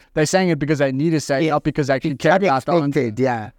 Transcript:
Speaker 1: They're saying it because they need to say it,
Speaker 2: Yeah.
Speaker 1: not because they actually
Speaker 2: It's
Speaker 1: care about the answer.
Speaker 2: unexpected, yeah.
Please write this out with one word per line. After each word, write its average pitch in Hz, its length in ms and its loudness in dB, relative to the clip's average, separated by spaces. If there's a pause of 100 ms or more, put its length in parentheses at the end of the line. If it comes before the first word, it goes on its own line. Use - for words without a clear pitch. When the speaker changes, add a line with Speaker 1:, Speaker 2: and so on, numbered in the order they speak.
(140)
Speaker 1:
They're 156 120 2
saying 185 240 2
it 160 100 0
because 143 180 0
they 139 140 0
need 143 180 0
to 156 100 0
say 135 220 -2
it, - 40 2
Speaker 2:
Yeah. 156 80 -2
Speaker 1:
not 151 100 -2
because 147 240 -2
they 139 60 2
actually 143 180 -2
Speaker 2:
It's 131 100 -8
Speaker 1:
care 160 140 4
about 196 40 0
the 190 120 2
answer. 165 180 -2
Speaker 2:
unexpected, 143 480 0
yeah. 120 400 -2